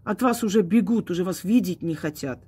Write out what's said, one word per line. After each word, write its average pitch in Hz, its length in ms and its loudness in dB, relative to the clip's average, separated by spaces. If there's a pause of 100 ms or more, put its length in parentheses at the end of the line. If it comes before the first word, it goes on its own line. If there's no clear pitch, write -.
от 208 180 -4
вас 240 220 2
уже 208 180 4
бегут, 202 480 2
уже 175 140 -2
вас - 180 -4
видеть 185 400 0
не 165 140 -4
хотят. 139 520 -8